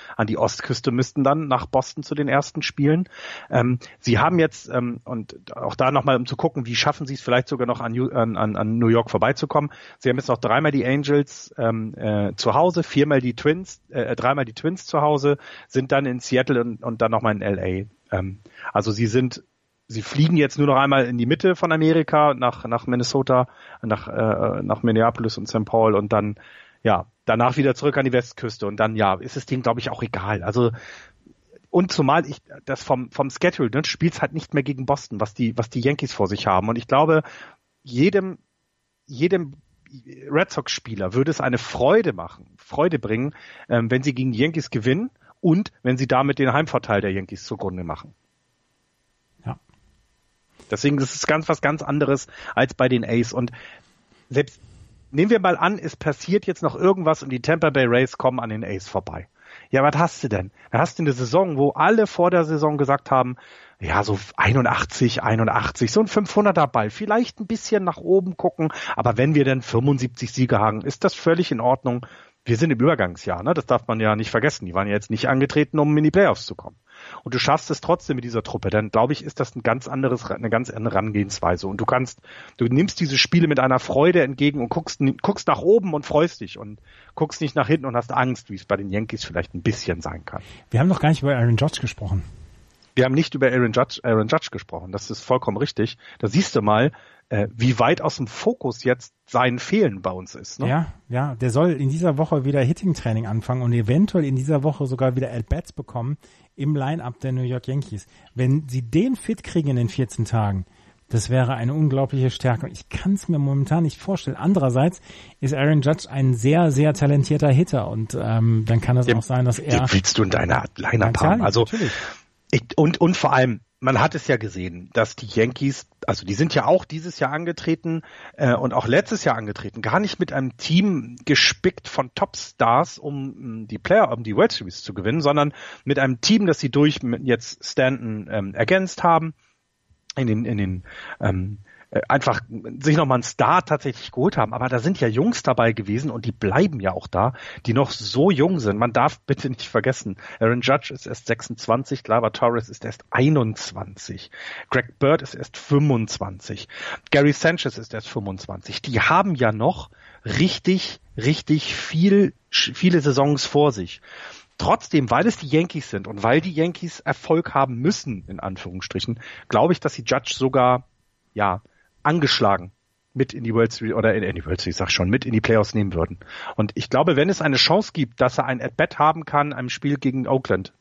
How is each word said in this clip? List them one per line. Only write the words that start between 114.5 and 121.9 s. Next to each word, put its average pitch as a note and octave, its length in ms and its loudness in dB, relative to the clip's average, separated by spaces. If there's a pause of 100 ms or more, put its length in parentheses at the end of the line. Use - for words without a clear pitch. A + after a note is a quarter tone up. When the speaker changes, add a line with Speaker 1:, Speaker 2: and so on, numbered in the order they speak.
Speaker 2:
ist C#3 160 -2
Aaron D3 260 4
Judge D3 300 0
ein C3 240 2
sehr, D3+ 360 4
sehr D3 220 4
talentierter C#3+ 560 2
Hitter C3+ 380 2
und, A2 340 -6
ähm, A2 460 2
dann A2+ 140 2
kann B2 160 2
es A#2+ 100 2
Speaker 1:
Den, A#2 100 4
Speaker 2:
auch A2+ 60 0
sein, B2+ 220 0
dass B2 120 2
er - 220 0
Speaker 1:
den B2+ 140 0
willst F#2+ 260 2
du A2 40 4
in F#2+ 60 0
deiner - 360 0 (100)
Line-Up A2 380 0
Speaker 2:
Natürlich, - 80 0
Speaker 1:
haben. G3+ 200 4
Also, A#2 200 2
Speaker 2:
natürlich. E3 300 -2 (600)